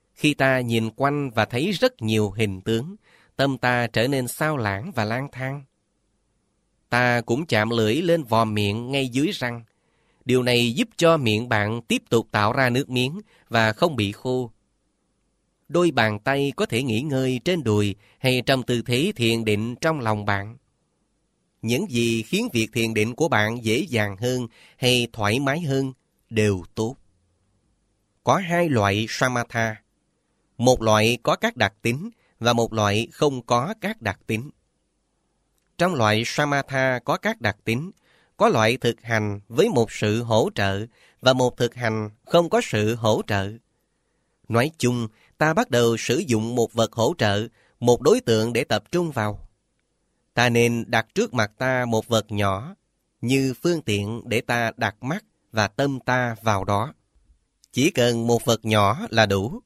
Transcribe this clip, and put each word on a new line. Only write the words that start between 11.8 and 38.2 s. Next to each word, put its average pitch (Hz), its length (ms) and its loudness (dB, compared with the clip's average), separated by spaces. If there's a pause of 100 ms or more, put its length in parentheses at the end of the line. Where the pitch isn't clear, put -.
tiếp 247 280 -2
tục 113 200 2
tạo 104 220 2
ra 127 180 2
nước 123 200 -2
miếng 127 300 -2 (280)
và 113 240 2
không 165 240 0
bị 104 160 0
khô. 127 380 -4 (1160)
Đôi 170 220 2
bàn 110 280 0
tay 139 380 -2
có 214 100 -2
thể 117 160 0
nghỉ 117 180 0
ngơi 131 440 -2
trên 170 200 -2
đùi 104 300 2 (240)
hay 127 280 0
trong 131 160 2
tư 120 200 -2
thế 139 340 0
thiền 117 280 0
định 107 360 -2
trong 160 200 -2
lòng 107 240 -2
bạn. 104 320 -4 (1040)
Những 131 280 0
gì 117 320 0
khiến 220 300 -2
việc 113 200 0
thiền 113 220 -2
định 110 200 0
của 165 140 0
bạn 113 360 -2
dễ 110 140 2
dàng 107 380 -2
hơn 123 300 -2 (300)
hay 123 360 2
thoải 107 280 0
mái 143 200 -2
hơn 135 320 -2 (380)
đều 104 320 0 (120)
tốt. 113 220 -4 (1300)
Có 131 120 2
hai 175 320 0
loại 107 400 2
samatha. 117 760 -4 (760)
Một 120 240 4
loại 110 400 4
có 160 140 0
các 233 200 -4
đặc 104 260 0
tính 147 280 -4 (300)
và 120 120 2
một 117 200 0
loại 107 400 0
không 135 300 0
có 123 380 -2
các 208 220 -8
đặc 101 240 -6
tính. 117 240 -6 (1300)
Trong 180 160 2
loại 110 320 2
samatha 135 800 -2
có 156 120 -2
các 220 240 -4
đặc 107 240 -2
tính, 135 260 -4 (460)